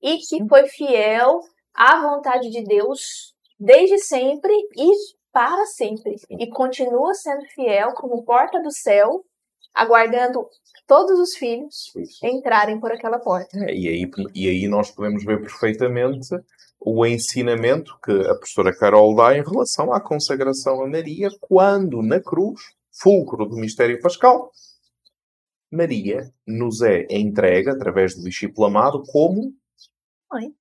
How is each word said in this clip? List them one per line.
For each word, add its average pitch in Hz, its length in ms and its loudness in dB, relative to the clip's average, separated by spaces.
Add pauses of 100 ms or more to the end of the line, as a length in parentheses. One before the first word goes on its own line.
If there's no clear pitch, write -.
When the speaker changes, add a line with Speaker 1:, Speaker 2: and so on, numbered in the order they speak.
Speaker 1:
e 302 140 -2
que 320 220 -8
Speaker 2:
Sim. 208 100 -6
Speaker 1:
foi 277 180 8
fiel 247 720 0 (320)
à 254 280 6
vontade 285 500 -4
de 226 140 -10
Deus 208 720 -4 (240)
desde 339 400 6
sempre 294 540 -2 (240)
e 285 140 2 (420)
para 320 340 0
sempre. 214 520 -8
Speaker 2:
Sim. - 200 -20
Speaker 1:
E 233 100 -10
continua 262 680 -2
sendo 285 300 -8 (100)
fiel 226 400 -2
como 233 300 -8
porta 254 360 0
do 294 120 -8
céu, 214 520 2 (500)
aguardando 233 760 2 (380)
todos 359 320 6
os 359 180 0
filhos 254 580 -10
Speaker 2:
Isso. - 320 -10
Speaker 1:
entrarem 220 540 0
por 226 100 -6
aquela 226 280 -6
porta. 185 460 -6
Speaker 2:
É, - 100 -6
e 87 140 -6
aí, 90 220 -4 (240)
e 95 140 -2
aí 92 200 -2
nós 104 220 -2
podemos 104 340 -6
ver 107 160 -2
perfeitamente 123 920 -4 (460)
o 113 240 0
ensinamento 120 1000 -2
que - 100 -4
a 95 220 2
professora 92 420 -2
Carol 107 380 6
dá 117 220 6
em 147 60 -4
relação 127 500 -4
à - 80 0
consagração 135 840 -4
a 135 40 -6
Maria, 160 420 -6 (120)
quando 190 640 2
na 131 180 0
cruz, 196 400 -4 (320)
fulcro 190 540 0
do 113 100 -10
mistério 117 440 -2
pascal, 240 500 2 (1200)
Maria 127 640 -4 (140)
nos 113 340 -4
é 101 300 2
entregue, 101 580 2
através 95 460 -2
do 87 80 -16
discípulo 104 440 -4
amado, 127 360 0 (100)
como 185 400 0 (800)
Speaker 1:
Mãe. 285 300 -12